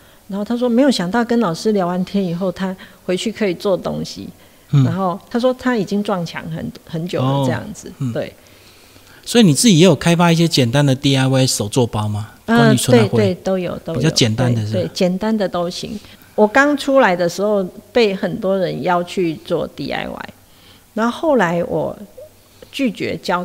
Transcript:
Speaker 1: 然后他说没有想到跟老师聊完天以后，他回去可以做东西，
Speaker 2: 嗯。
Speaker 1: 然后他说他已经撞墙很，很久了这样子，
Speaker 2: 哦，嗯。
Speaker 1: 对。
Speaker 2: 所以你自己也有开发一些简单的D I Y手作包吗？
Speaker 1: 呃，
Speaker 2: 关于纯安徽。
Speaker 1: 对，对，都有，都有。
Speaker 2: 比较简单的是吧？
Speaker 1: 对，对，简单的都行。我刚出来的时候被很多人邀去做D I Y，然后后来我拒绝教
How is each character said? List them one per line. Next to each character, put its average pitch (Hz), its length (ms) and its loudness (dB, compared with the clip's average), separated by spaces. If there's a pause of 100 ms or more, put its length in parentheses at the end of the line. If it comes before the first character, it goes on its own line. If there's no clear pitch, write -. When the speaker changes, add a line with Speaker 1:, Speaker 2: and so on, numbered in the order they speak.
(260)
Speaker 1:
然 196 100 -10
后 208 80 -6
他 233 120 -4
说 247 120 -2
没 233 140 4
有 285 80 4
想 180 180 -2
到 233 160 0
跟 233 140 0
老 185 160 0
师 220 160 -2
聊 196 160 2
完 180 180 -2
天 202 200 -2
以 170 100 -2
后， 180 160 -2
他 185 260 -6 (300)
回 185 100 0
去 220 140 -4
可 214 160 -2
以 175 80 -2
做 185 220 0
东 - 280 -6
西， - 240 -12 (440)
Speaker 2:
嗯。 139 100 6
Speaker 1:
然 143 100 2
后 185 240 -2 (140)
他 240 80 -4
说 254 160 2
他 247 220 -2
已 196 80 -2
经 202 180 -2
撞 180 240 -4
墙 - 240 -12
很， - 220 -8 (120)
很 170 220 -6
久 170 160 -4
了 135 240 0
这 123 60 0
样 - 100 -6 (100)
子， - 180 -18
Speaker 2:
哦， 180 100 -18
嗯。 123 120 -4
Speaker 1:
对。 - 200 -6 (920)
Speaker 2:
所 - 160 2
以 220 40 8
你 151 100 6
自 240 140 4
己 170 100 6
也 170 60 8
有 175 100 8
开 170 220 2
发 170 160 4
一 - 20 4
些 165 140 4
简 131 200 2
单 143 160 2
的 139 80 4
D 135 240 0
I 131 120 2
Y 131 180 2
手 104 220 -4
作 123 180 2
包 107 220 -4
吗？ 104 220 -6 (160)
Speaker 1:
呃， 233 100 2
Speaker 2:
关 226 180 6
于 - 20 4
纯 240 220 4
安 208 100 4
徽。 - 100 0
Speaker 1:
对， 214 80 4
对， 180 100 0
都 190 200 -2
有， 180 280 -6
都 165 80 -8
有。 165 80 -4
Speaker 2:
比 - 40 2
较 160 60 4
简 110 240 0
单 123 180 0
的 113 100 0
是 104 40 -4
吧？ 107 60 -6
Speaker 1:
对， 165 100 0
对， - 100 -6
简 185 240 0
单 214 220 -2
的 185 100 -2
都 175 220 -4
行。 - 260 -10 (380)
我 214 100 4
刚 277 320 4
出 269 220 0
来 202 160 4
的 175 140 0
时 180 120 -6
候 202 240 0 (280)
被 220 200 2
很 190 280 -4
多 190 180 0
人 151 240 -2
邀 175 220 0
去 170 400 -2
做 156 200 -2 (120)
D 131 160 -8
I - 160 -6
Y， - 200 -12 (680)
然 220 140 -2
后 240 80 -2
后 302 200 0
来 175 260 0
我 143 340 -4 (760)
拒 262 180 -2
绝 175 280 -6
教 180 260 -2